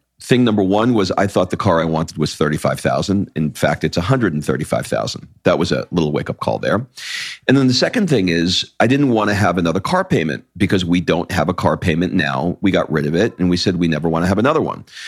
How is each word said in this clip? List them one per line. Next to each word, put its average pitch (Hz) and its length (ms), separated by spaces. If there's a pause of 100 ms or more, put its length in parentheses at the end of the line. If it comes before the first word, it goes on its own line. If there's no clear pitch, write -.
(220)
Thing 127 220
number 107 180
one 107 320
was 95 200
I 101 140
thought 92 220
the - 60
car 85 240
I 80 60
wanted 80 320
was 76 180
thirty-five 76 420
thousand. 85 600
In 76 160
fact, 76 320
it's 78 100
a 85 60
hundred 107 320
and 76 100
thirty-five 65 420
thousand. - 440 (140)
That 85 140
was 82 140
a 64 200
little 78 200
wake-up 69 300
call 55 180
there. 98 260 (600)
And 131 80
then 135 120
the 127 60
second 190 360
thing 101 180
is 85 420 (120)
I 117 60
didn't 139 240
wanna 104 220
have 95 240
another 85 220
car 180 240
payment 80 400 (140)
because 95 260
we 87 160
don't 85 320
have 82 160
a 90 60
car 80 240
payment 85 360
now. 73 460
We 98 100
got 85 220
rid 76 140
of 76 100
it, 104 240
and 90 100
we 90 60
said 90 220
we 87 100
never 80 220
wanna 82 180
have 98 100
another 135 240
one. - 220 (240)